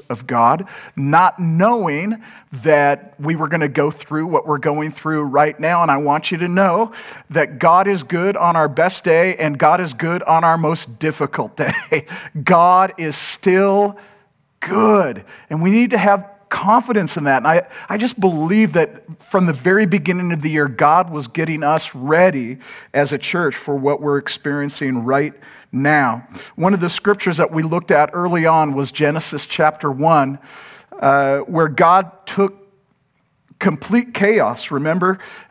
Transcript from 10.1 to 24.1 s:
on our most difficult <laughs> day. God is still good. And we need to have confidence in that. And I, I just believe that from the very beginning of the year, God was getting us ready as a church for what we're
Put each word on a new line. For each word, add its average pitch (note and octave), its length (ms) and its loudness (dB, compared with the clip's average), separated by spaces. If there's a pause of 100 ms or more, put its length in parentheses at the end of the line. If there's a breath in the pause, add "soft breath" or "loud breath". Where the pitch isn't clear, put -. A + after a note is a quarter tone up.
on D#3+ 200 2
our E3 160 2
most D3+ 400 -4
difficult C#3+ 580 -4
<laughs> - 0 -
day. - 480 -2 (380 loud breath)
God F3+ 540 4
is D#3 180 -6
still G3 840 0 (640 loud breath)
good. F#3 640 0 (260 loud breath)
And D#3 140 -4
we F#3+ 80 2
need A3+ 200 4
to A#3 60 2
have G3 320 2 (200)
confidence G#3 680 0
in D3 80 -4
that. C#3 120 2
And B2+ 100 -2
I, E3 200 2 (220 loud breath)
I G3+ 80 -4
just A#3+ 220 -4
believe F3 540 2
that D#3 300 -2 (200)
from F#3 220 0
the E3 80 2
very F#3 320 2
beginning F3 460 -2
of D#3+ 100 -4
the D#3 80 -4
year, D3+ 180 0
God D#3 440 2
was D3 160 -10
getting D#3+ 360 -6
us D#3 300 -2
ready C#3 640 0 (360 loud breath)
as C#3 180 0
a C#3+ 80 -4
church E3+ 360 -2
for C#3+ 200 -6
what C#3 260 -2
we're C#3+ 160 0